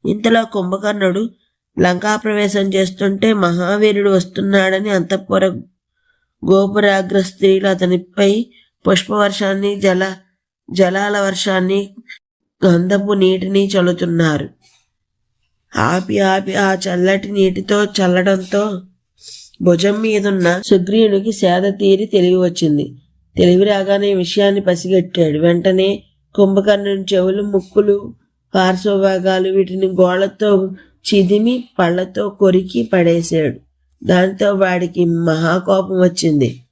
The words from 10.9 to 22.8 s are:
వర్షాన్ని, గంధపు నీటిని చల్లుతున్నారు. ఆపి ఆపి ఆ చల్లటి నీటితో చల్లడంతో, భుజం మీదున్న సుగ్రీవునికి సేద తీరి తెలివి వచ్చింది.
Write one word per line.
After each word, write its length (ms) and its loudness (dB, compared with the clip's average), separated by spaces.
వర్షాన్ని, 760 -2
గంధపు 480 2
నీటిని 540 0
చల్లుతున్నారు. 840 0
ఆపి 420 -2
ఆపి 360 0
ఆ 180 0
చల్లటి 580 -2
నీటితో 520 0
చల్లడంతో, 1000 -2
భుజం 400 2
మీదున్న 640 0
సుగ్రీవునికి 680 2
సేద 480 0
తీరి 260 2
తెలివి 320 2
వచ్చింది. 580 0